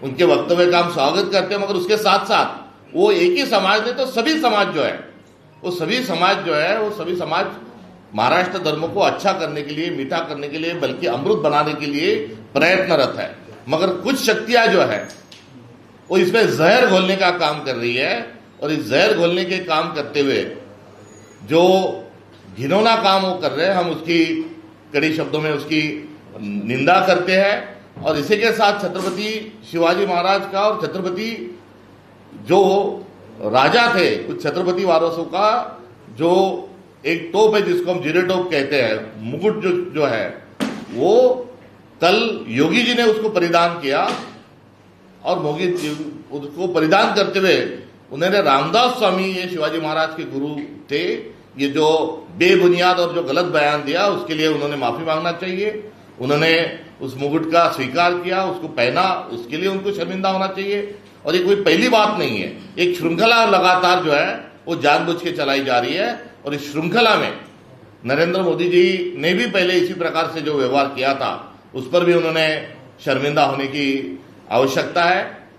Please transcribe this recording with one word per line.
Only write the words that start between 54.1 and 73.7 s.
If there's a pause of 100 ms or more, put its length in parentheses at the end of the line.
लिए
उन्होंने
माफी
मांगना
चाहिए। (300)
उन्होंने (200)
उस
मुकुट
का
स्वीकार
किया,
उसको
पहना,
उसके
लिए
उनको
शर्मिंदा
होना
चाहिए। (320)
और
ये
कोई
पहली
बात
नहीं
है, (200)
एक
श्रृंखला
लगातार
जो
है (220)
वो
जानबूझ
के
चलाई
जा
रही
है। (100)
और
इस
श्रृंखला
में (640)
नरेंद्र
मोदी
जी
ने
भी
पहले
इसी
प्रकार
से
जो
व्यवहार
किया
था, (140)
उस
पर
भी
उन्होंने (360)
शर्मिंदा
होने
की (320)